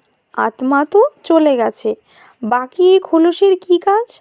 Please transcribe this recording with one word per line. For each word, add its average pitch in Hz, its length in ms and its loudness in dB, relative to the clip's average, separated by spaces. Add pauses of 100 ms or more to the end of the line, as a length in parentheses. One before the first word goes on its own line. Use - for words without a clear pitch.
(340)
আত্মা 254 500 -2
তো 403 160 0 (220)
চলে 311 340 2
গেছে, 220 340 -4 (520)
বাকি 247 480 -4
এই 381 100 4
খোলসের 349 540 0 (100)
কী 349 140 0
কাজ? 403 280 -2 (140)